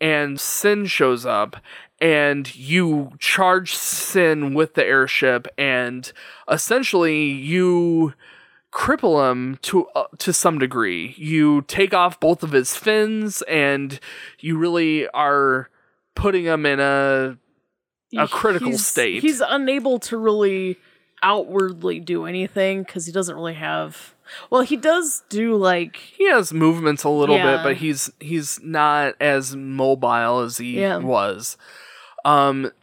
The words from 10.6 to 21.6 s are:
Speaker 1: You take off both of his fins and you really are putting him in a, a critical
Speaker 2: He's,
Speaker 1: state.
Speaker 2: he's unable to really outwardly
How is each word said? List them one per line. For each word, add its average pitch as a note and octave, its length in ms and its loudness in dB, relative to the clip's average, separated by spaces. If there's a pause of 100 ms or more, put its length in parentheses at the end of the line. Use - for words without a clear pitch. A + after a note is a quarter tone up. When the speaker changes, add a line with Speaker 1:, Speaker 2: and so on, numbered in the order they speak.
Speaker 1:
You D3+ 440 2
take F#3+ 300 0
off F3+ 280 0
both E3 220 0
of D#3 100 -6
his C3 240 2
fins G#3+ 680 -2
and C#3 560 -2 (400)
you D#3+ 180 -4
really D#3+ 520 0
are C#3 600 0 (460)
putting F#3+ 300 0
him D#3+ 200 0
in C#3 160 2
a, C3+ 560 0 (800)
a D3+ 120 0
critical G#3+ 400 0
Speaker 2:
He's, A3 180 -2
Speaker 1:
state. A2 360 -2
Speaker 2:
he's C#4+ 240 0
unable C4 540 0
to - 160 -8
really G3 640 0 (440)
outwardly F#3 800 0